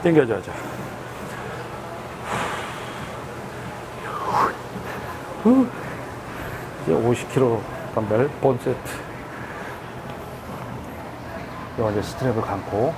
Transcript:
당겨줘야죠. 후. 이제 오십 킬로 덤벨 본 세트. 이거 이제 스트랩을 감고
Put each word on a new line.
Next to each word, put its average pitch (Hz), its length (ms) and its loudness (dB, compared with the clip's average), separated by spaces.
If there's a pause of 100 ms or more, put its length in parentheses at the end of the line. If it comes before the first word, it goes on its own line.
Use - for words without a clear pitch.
당겨줘야죠. 113 480 6 (4000)
후. 254 220 10 (1200)
이제 80 80 2
오십 113 400 4
킬로 117 300 6 (340)
덤벨 110 320 4 (140)
본 135 160 6
세트. 123 200 0 (3000)
이거 113 140 4
이제 101 100 4
스트랩을 113 400 2
감고 101 560 2